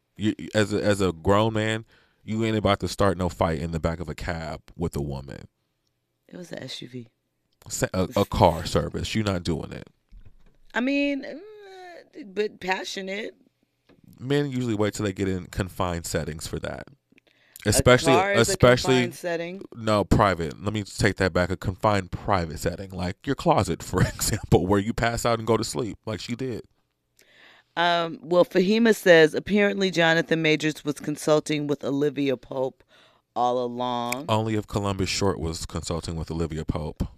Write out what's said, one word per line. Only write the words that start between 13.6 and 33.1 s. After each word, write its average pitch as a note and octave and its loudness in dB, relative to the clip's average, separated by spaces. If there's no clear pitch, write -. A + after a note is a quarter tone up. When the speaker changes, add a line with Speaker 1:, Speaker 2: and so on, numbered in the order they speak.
Speaker 1:
Men C#3+ 0
usually B2 0
wait G#2 2
till G#2+ -4
they G2+ 0
get F#2+ -2
in F#2 -4
confined F2+ -4
settings D#2 -6
for E2 -8
that. - -8
Speaker 2:
A - 2
Speaker 1:
Especially, B2+ 6
Speaker 2:
car F#3+ 4
is A#2 4
a G3 0
Speaker 1:
especially B2+ 6
Speaker 2:
confined A#2+ -4
setting? F3 -6
Speaker 1:
No, G#2+ 0
private. E2+ 2
Let G2+ -2
me G#2+ -4
take - 0
that F#2 2
back. F2+ 2
A F#2+ -2
confined G2 -2
private F2 -2
setting, F#2+ -6
like F2+ -8
your C#3 0
closet, D3+ 0
for - -2
<laughs> - 4
example, - 0
where G2+ 4
you G#2+ -2
pass A#2 -2
out A#2 2
and A2+ -10
go A2+ 4
to A2 -4
sleep, A#2+ -6
like A2 -6
she - -8
did. B2 -8
Speaker 2:
Um, E3+ 0
well, F3 4
Fahima G#3+ 4
says, E3 8
apparently G3 2
Jonathan E3 2
Majors D#3 0
was D3 -2
consulting D3+ 0
with C#3+ -4
Olivia C#3 0
Pope C3 -8